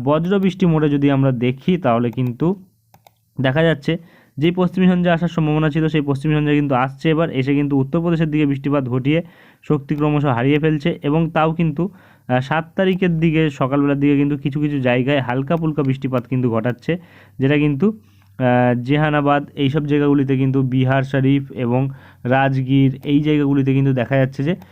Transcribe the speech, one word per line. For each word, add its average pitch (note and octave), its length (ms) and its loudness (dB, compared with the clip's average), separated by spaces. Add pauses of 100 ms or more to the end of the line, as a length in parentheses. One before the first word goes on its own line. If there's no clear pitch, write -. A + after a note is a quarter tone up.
বজ্র E3+ 340 0
বৃষ্টি F#3+ 280 0
মোডে D#3 220 2
যদি C#3+ 220 2
আমরা C3+ 220 2
দেখি, B2+ 460 -2
তাহলে A#2+ 320 0
কিন্তু B2 360 -4 (920)
দেখা C3 240 0
যাচ্ছে D#3+ 300 0 (440)
যেই D3+ 140 2
পশ্চিমী F3+ 380 0
ঝঞ্ঝা F3+ 240 2
আসার E3+ 160 0
সম্ভাবনা D#3 420 0
ছিল, D#3 180 0
সেই D#3 120 0
পশ্চিমী C#3+ 340 -2
ঝঞ্ঝা D3 180 0
কিন্তু C#3+ 220 0
আসছে C3+ 360 -2
এবার, D#3 200 0
এসে C3+ 240 -2
কিন্তু C#3+ 240 0
উত্তরপ্রদেশের E3 520 0
দিকে D3+ 160 0
বৃষ্টিপাত C#3 420 -2
ঘটিয়ে C3+ 340 0 (400)
শক্তি D3+ 320 -2
ক্রমশ D3 300 0
হারিয়ে C3+ 340 2
ফেলছে। D#3 440 -2
এবং D#3 280 0
তাও D#3+ 220 0
কিন্তু, E3 300 -2 (460)
আহ, B2+ 120 2
সাত D3+ 240 -4 (120)
তারিখের F#3 440 0
দিকে D#3+ 300 2
সকালবেলার C#3+ 500 0
দিকে C#3+ 160 2
কিন্তু C#3+ 200 0
কিছু C#3 240 -4
কিছু D3 200 -2
জায়গায় B2+ 400 0
হালকা C3+ 360 -2
ফুলকা D#3+ 260 -2
বৃষ্টিপাত C3 440 -2
কিন্তু B2+ 240 0
ঘটাচ্ছে, A#2+ 420 -2 (460)
যেটা C3+ 200 2
কিন্তু, D3 320 0
আহ, B2 920 -2
জেহানাবাদ C#3+ 600 0 (120)
এইসব C#3+ 320 -2
জায়গাগুলিতে C#3+ 500 2
কিন্তু C3+ 260 0
বিহার C3 400 0
শরীফ C3+ 500 0
এবং B2+ 360 -2 (360)
রাজগীর C3+ 800 2
এই C#3+ 160 2
জায়গাগুলিতে C#3+ 540 0
কিন্তু C3+ 180 2
দেখা B2+ 240 0
যাচ্ছে C3+ 280 -2
যে F3 100 -2 (180)